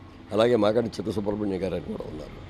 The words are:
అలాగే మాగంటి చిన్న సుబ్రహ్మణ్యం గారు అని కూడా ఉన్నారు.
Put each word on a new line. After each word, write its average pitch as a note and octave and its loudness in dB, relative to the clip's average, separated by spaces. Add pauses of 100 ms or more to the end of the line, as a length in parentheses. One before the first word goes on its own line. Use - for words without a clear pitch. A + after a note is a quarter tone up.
(320)
అలాగే A#2 6
మాగంటి A2 4
చిన్న G2 -4
సుబ్రహ్మణ్యం G2+ -2
గారు F2+ -2
అని E2 -4
కూడా - -8
ఉన్నారు. D2 -12 (140)